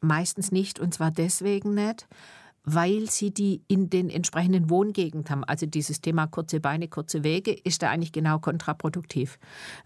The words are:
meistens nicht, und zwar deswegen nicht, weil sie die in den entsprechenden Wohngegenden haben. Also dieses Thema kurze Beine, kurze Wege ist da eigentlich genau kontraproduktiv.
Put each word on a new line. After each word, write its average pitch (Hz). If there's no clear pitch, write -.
meistens 170
nicht, 190
und 170
zwar 160
deswegen 196
nicht, 214
weil 180
sie 202
die 202
in 190
den 180
entsprechenden 175
Wohngegenden 175
haben. 139
Also 160
dieses 156
Thema 160
kurze 160
Beine, 160
kurze 156
Wege 175
ist -
da 147
eigentlich 160
genau 156
kontraproduktiv. 156